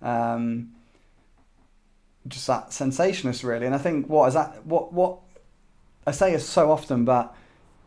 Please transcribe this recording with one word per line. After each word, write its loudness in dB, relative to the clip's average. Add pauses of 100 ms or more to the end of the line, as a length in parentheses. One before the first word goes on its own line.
um, -4 (1600)
just -12
that -2
sensationalist, -2
really. -2
And 0
I 0
think -2
what 6
is 2
that? -2
What, -2
what 0 (880)
I 0
say 2
is -2
so 4
often, 0
but 2 (520)